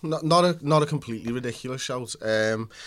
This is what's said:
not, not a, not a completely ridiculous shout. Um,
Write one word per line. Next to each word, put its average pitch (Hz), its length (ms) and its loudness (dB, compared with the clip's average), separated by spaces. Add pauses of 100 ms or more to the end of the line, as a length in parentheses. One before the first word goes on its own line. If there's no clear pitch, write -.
not, 156 220 -4
not 170 200 6
a, 170 160 2
not 151 220 4
a 151 40 2
completely 117 460 -4
ridiculous 123 480 -6
shout. 127 400 -6
Um, 110 480 0 (180)